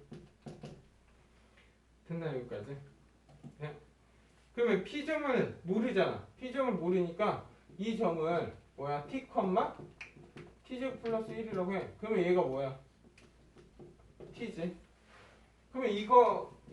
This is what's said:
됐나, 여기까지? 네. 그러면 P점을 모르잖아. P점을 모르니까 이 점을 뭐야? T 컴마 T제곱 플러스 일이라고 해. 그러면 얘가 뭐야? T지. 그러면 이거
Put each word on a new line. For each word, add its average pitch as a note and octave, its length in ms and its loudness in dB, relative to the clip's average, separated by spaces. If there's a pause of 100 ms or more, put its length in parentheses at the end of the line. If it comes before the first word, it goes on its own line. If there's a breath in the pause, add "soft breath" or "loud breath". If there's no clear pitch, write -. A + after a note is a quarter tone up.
(2000 soft breath)
됐나, E3 280 -6
여기까지? A#2 400 -10 (840)
네. D3 140 -10 (800 soft breath)
그러면 A3 300 4
P점을 C#4+ 800 0
모르잖아. F#3+ 640 0 (100)
P점을 B3+ 360 0
모르니까 F3 760 0 (300 loud breath)
이 A3 200 -4
점을 E3 560 0 (220)
뭐야? C#3+ 320 -4
T C4 220 -6
컴마 G#3+ 460 2 (920)
T제곱 B3+ 360 -6
플러스 A3+ 300 -2
일이라고 G3 420 -4
해. F#3 160 -4 (120)
그러면 G#3 240 2
얘가 F3+ 160 6
뭐야? C3+ 360 -2 (1600)
T지. F3+ 420 -6 (960 loud breath)
그러면 B3+ 200 0
이거 G#3+ 640 6 (180)